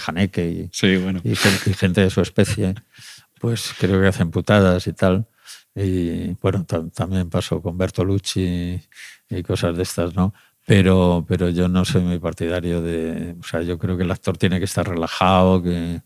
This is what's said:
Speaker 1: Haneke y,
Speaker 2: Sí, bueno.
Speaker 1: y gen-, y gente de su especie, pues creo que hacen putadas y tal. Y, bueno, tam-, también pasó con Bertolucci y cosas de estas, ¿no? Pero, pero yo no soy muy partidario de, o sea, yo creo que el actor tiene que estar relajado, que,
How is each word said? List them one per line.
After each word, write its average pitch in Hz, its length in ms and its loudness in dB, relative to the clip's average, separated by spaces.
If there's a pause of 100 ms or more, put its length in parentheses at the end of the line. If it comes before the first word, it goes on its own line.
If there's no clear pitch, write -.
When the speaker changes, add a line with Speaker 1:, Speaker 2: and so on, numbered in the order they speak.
Speaker 1:
Haneke 87 440 -2
y, 85 200 -8
Speaker 2:
Sí, 95 280 2
bueno. 92 260 -2
Speaker 1:
y 117 100 -2
gen-, 95 300 2
y 101 80 0
gente 95 300 2
de 95 80 4
su 95 100 0
especie, 95 540 0 (680)
pues 113 380 -4
creo 92 240 2
que 98 60 4
hacen 90 220 0
putadas 90 560 4
y 82 60 -4
tal. 95 340 2 (480)
Y, 87 580 -2 (100)
bueno, 95 240 0
tam-, 82 260 -4
también 90 380 -2
pasó 85 320 -2
con 87 160 -6
Bertolucci 92 1000 -2 (500)
y 90 120 -4
cosas 90 340 -2
de 90 60 0
estas, 87 320 -4
¿no? 92 180 2 (340)
Pero, 90 640 4
pero 90 220 0
yo 90 180 0
no 90 160 2
soy 90 180 2
muy 87 160 -2
partidario 85 640 -4
de, 82 560 -6
o 82 60 -18
sea, 82 180 -4
yo 87 160 -4
creo 90 180 -2
que 90 80 -2
el 87 60 -2
actor 92 280 -4
tiene 90 200 2
que 92 60 -4
estar 92 240 -2
relajado, 92 760 4
que, 85 440 -2